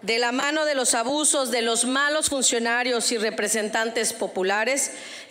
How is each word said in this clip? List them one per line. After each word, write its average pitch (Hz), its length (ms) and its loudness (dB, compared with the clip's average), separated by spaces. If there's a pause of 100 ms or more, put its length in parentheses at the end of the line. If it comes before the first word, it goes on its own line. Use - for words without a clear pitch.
de 226 160 0
la 240 140 2
mano 294 320 0
de 302 100 2
los 254 200 2
abusos 269 540 2
de 240 120 0
los 233 240 0
malos 285 420 2
funcionarios 240 880 0
y 233 40 0
representantes 220 920 -2
populares, 202 800 0 (400)